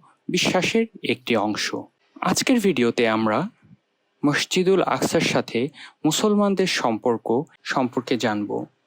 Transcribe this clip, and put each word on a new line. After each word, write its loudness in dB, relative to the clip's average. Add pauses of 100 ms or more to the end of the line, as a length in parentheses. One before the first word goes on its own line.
(300)
বিশ্বাসের 0 (180)
একটি -2
অংশ। -2 (540)
আজকের 2
ভিডিওতে 2
আমরা 0 (840)
মসজিদুল 2
আকসার 0
সাথে -2 (460)
মুসলমানদের 2 (100)
সম্পর্ক 0 (360)
সম্পর্কে -2
জানব। -2 (380)